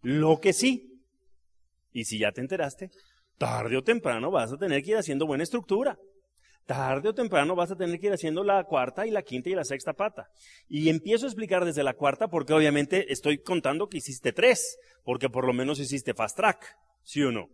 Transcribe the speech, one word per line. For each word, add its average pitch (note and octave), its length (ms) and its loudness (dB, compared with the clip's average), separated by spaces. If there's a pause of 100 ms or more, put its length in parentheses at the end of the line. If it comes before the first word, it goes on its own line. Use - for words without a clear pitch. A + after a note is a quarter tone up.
Lo D3+ 380 4
que F#3+ 140 4
sí, - 480 0 (880)
y A#2 140 -6
si A2 140 -6
ya G#2 120 2
te - 80 -10
enteraste, D#3 520 -6 (460)
tarde A#2 400 -2
o C3 60 -2
temprano C#3+ 460 0
vas B2+ 240 0
a C#3+ 40 -10
tener D3+ 260 0
que F3+ 80 -4
ir A3 60 2
haciendo D#3 280 -2
buena D3 180 -2
estructura. A3+ 540 -2 (680)
Tarde C3+ 440 -2
o A3 40 -4
temprano F#3 420 2
vas F3 160 0
a F#3 60 -8
tener E3+ 220 -4
que G3+ 80 -2
ir G3+ 60 2
haciendo E3 300 -2
la G3 220 4
cuarta D3 420 -2
y A3 40 -4
la G3+ 120 -2
quinta B2+ 260 -8
y F#3+ 60 -2
la E3+ 80 -2
sexta C3+ 300 -6
pata. G#3 340 -6 (400)
Y D#3 220 2
empiezo G3 360 2
a C#4 40 -4
explicar F#3 340 0
desde D3+ 180 -2
la C3 120 2
cuarta C#3+ 340 0
porque D#3 260 0
obviamente D3+ 580 4
estoy D3 300 0
contando E3 460 -2
que E3+ 120 -8
hiciste B2+ 340 -4
tres, - 440 2 (260)
porque B2 260 -2
por B2+ 180 0
lo B2 60 2
menos C3+ 260 -2
hiciste C3 340 -4
fast A2 220 -4
track, - 400 0 (280)
¿sí D3 200 -2
o C3 80 2
no? G#2 220 -6